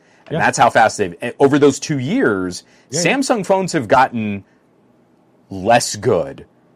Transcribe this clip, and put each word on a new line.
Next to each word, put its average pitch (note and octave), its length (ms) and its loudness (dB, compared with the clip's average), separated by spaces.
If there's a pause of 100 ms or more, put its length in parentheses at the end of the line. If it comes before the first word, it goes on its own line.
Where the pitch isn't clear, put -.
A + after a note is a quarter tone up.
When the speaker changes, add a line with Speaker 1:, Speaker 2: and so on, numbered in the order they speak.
(280)
Speaker 1:
And - 80 -8
Speaker 2:
Yeah. E3 40 -4
Speaker 1:
that's - 180 0
how A#2+ 120 4
fast - 280 2
they've, F2+ 240 -4
eh, A#2+ 180 -6
over C#3 200 4
those C#3 200 4
two D3 200 -4
years, B2 640 -2 (280)
Speaker 2:
Yeah, E3 100 -4
yeah. G#3 160 0
Speaker 1:
Samsung B3+ 280 -2
phones F#3+ 280 0
have C3+ 160 -2
gotten A2+ 560 0 (1040)
less G2+ 480 0
good. E2+ 480 -2 (300)